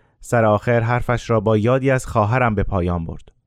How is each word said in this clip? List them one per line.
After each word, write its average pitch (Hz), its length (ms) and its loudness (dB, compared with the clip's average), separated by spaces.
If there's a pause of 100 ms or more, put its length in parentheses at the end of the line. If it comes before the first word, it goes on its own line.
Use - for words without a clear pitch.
(200)
سر 117 240 0
آخر 110 360 2
حرفش 120 500 -2
را 113 100 2
با 110 160 2
یادی 127 340 0
از 131 160 0
خواهرم 117 480 0
به 98 80 0
پایان 87 420 -2
برد. 82 280 -14 (140)